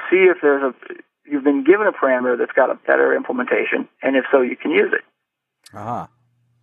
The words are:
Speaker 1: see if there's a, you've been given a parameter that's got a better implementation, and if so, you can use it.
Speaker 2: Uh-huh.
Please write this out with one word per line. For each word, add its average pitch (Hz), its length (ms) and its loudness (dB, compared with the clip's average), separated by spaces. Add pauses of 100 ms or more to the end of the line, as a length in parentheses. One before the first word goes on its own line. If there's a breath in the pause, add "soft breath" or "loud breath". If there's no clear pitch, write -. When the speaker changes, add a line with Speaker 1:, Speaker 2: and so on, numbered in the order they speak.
Speaker 1:
see 185 200 6
if 170 120 0
there's 143 200 2
a, 131 120 -2 (500)
you've 143 220 -4
been 139 180 0
given 202 240 4
a 170 60 -2
parameter 123 440 0
that's 123 140 -4
got 127 180 2
a 123 60 -4
better 135 400 0
implementation, 127 720 -4 (160)
and 135 140 0
if 127 140 -2
so, 135 100 4
you 123 160 -2
can 151 140 -6
use 196 200 2
it. - 120 -4 (720)
Speaker 2:
Uh-huh. 107 340 -10 (540)